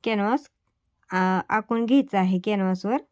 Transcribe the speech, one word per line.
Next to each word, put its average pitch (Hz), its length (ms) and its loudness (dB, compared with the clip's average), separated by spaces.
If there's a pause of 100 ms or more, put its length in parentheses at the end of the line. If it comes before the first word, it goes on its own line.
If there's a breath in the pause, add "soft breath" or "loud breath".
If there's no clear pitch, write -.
कॅनव्हास, 220 460 -2 (600)
आ, 185 380 0
आखून 226 360 -2
घ्यायचा 254 360 2
आहे 185 240 2
कॅनव्हासवर. 196 520 -2 (160)